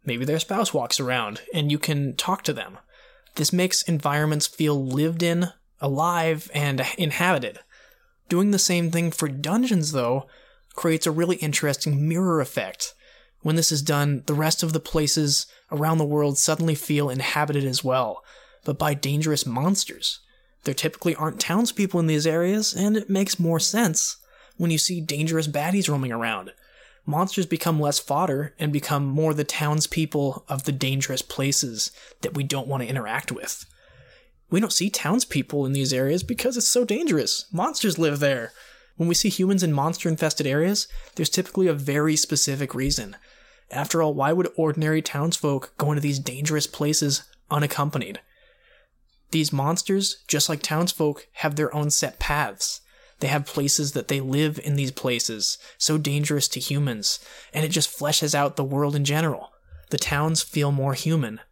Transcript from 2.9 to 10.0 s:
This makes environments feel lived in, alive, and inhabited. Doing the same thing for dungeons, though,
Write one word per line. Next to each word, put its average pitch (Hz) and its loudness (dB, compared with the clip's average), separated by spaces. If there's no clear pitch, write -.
This 156 0
makes 185 0
environments 151 0
feel 147 0
lived 156 0
in, 175 2
alive, 160 0
and 143 0
inhabited. 156 0
Doing 190 4
the 190 4
same 170 2
thing 170 2
for - -2
dungeons, 156 0
though, 127 0